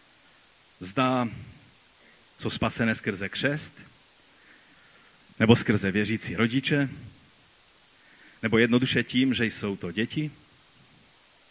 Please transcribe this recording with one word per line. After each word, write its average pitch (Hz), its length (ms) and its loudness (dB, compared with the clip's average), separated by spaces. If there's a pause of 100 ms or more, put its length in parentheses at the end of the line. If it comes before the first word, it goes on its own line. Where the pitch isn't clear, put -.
(800)
Zda 123 500 0 (1080)
jsou 117 100 -4
spasené - 460 0
skrze 98 340 -6
křest, - 440 -4 (1700)
nebo 117 160 8
skrze 101 360 2
věřící 104 440 -2
rodiče, 131 540 0 (1500)
nebo 113 140 2
jednoduše 120 460 4
tím, 127 300 0
že 113 120 0
jsou 101 300 -4
to 87 160 -8
děti, 127 400 -4 (1200)